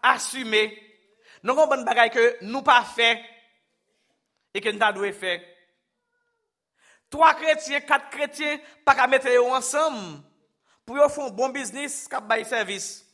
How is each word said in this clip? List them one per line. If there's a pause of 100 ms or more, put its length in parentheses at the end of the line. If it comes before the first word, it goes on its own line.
assumée. (560)
Nous
avons
une
bonne
bagaille
que
nous
pas
fait (1300)
et
que
nous
devons
faire. (1700)
Trois
chrétiens,
quatre
chrétiens, (240)
pas
qu'à
mettre
eux
ensemble (640)
pour
eux
faire
un
bon
business,
qu'à
bailler
service.